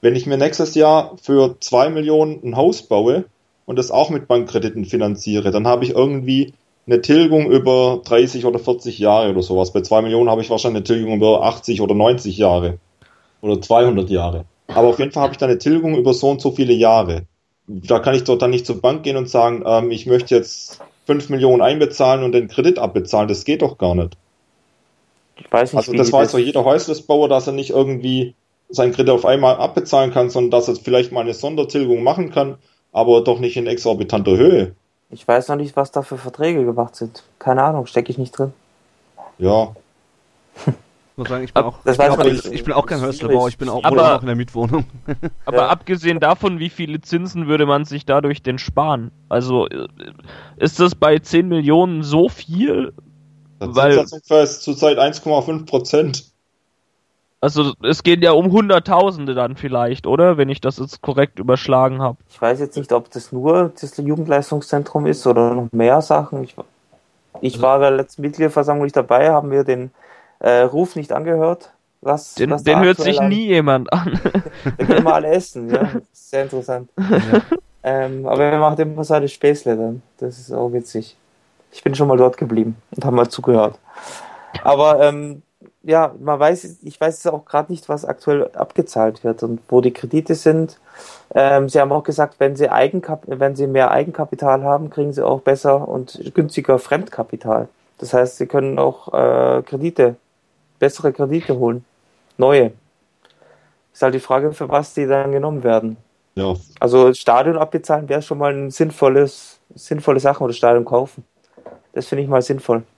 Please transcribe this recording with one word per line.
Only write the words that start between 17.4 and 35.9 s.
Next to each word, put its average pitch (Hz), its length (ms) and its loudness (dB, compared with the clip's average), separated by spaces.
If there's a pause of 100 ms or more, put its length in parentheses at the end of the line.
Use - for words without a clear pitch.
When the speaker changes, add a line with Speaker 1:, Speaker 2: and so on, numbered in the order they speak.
Speaker 1:
Da 104 320 -2
kann 135 160 0
ich 123 100 0
doch 120 140 2
dann 123 120 0
nicht 123 160 -2
zur 123 140 -8
Bank 147 220 0
gehen 139 140 -4
und 127 120 -4
sagen, 117 380 0
ähm, 113 240 0
ich 113 160 -8
möchte 123 280 2
jetzt - 460 -2 (260)
fünf 147 220 -2
Millionen 131 320 4
einbezahlen 135 640 2
und 123 100 -2
den 120 160 2
Kredit 175 300 0
abbezahlen. 104 500 -2
Das 101 160 -6
geht 151 180 -2
doch 135 160 -4
gar 90 160 0
nicht. 87 220 -4 (1200)
Speaker 2:
Ich - 140 -12
weiß 120 200 2
nicht, 143 60 0
Speaker 1:
Also 123 140 -4
Speaker 2:
wie 123 40 -2
Speaker 1:
das 120 120 2
Speaker 2:
die 120 40 -2
Speaker 1:
weiß 135 100 6
Speaker 2:
das - 100 0
Speaker 1:
doch 131 60 0
jeder 127 260 0
Häuslebauer, 151 640 0
dass 131 180 2
er 139 60 -6
nicht 135 180 -8
irgendwie 127 640 -2 (340)
seinen 123 240 0
Kredit 127 180 2
auf 127 140 2
einmal 131 320 4
abbezahlen 135 560 0
kann, 123 180 0
sondern 123 200 0
dass 120 180 2
er 120 80 -2
vielleicht 123 360 0
mal 127 80 -4
eine 117 140 -4
Sondertilgung 139 680 -2
machen 170 280 0
kann, 139 260 -2 (360)
aber 117 300 4
doch 117 160 0
nicht 123 180 -4
in 120 100 -4
exorbitanter 104 720 -2
Höhe. 120 380 4 (360)
Speaker 2:
Ich - 160 -16
weiß 123 220 2
noch 147 80 -2
nicht, 143 200 -8
was 139 140 -2